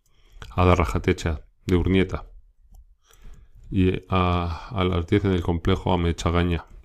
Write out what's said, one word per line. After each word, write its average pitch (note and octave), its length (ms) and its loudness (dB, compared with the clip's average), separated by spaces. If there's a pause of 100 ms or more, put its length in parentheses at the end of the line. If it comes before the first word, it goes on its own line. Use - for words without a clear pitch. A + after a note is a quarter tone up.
(520)
Ada F2+ 240 4
Rajatecha E2+ 640 -2 (240)
de F#2 100 2
Urnieta. F2 560 0 (1400)
Y F#2 380 2
a, F2+ 640 -2
a G2 160 -2
las F2+ 220 0
diez G2+ 180 2
en F#2+ 80 2
el F2 80 0
complejo F2+ 500 -2
Ame E2+ 240 0
Chagaña, F2 500 0 (200)